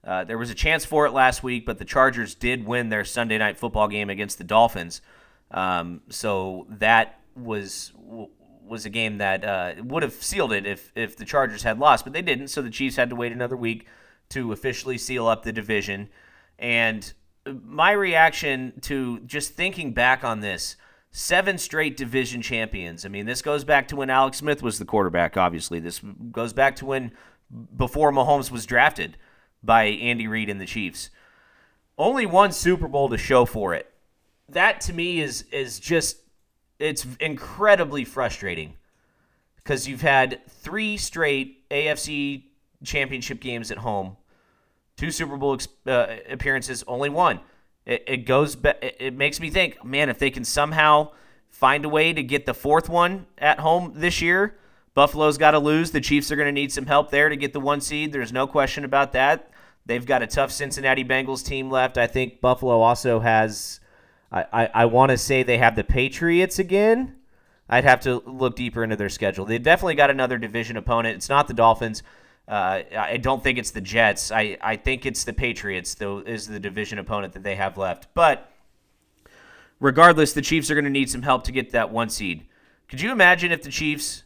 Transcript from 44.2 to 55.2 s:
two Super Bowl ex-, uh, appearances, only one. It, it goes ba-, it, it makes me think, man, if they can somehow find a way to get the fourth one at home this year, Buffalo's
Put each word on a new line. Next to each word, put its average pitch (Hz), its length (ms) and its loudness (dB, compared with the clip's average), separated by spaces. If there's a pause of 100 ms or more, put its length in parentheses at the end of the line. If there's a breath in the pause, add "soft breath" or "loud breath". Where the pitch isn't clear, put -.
two 160 140 -4
Super 143 260 -6
Bowl 139 180 0
ex-, - 140 -8 (180)
uh, 120 300 0 (140)
appearances, 131 560 -4
only 131 220 -4
one. 170 320 0 (460 soft breath)
It, 120 200 -4
it 131 120 -2
goes 135 360 2
ba-, - 320 0
it, - 140 -8
it 127 140 -6
makes 143 260 -2
me 160 100 -8
think, 175 340 0
man, 139 260 0
if 117 80 -4
they 135 120 0
can 123 140 -8
somehow 151 640 4 (400 soft breath)
find 143 340 2
a 151 40 -4
way 156 240 4
to 156 100 -4
get 131 240 -2
the 123 80 -2
fourth 156 340 2
one 175 380 0 (120)
at 147 200 4
home 160 380 0
this 170 260 -2
year, 190 360 0 (360 soft breath)
Buffalo's 143 440 4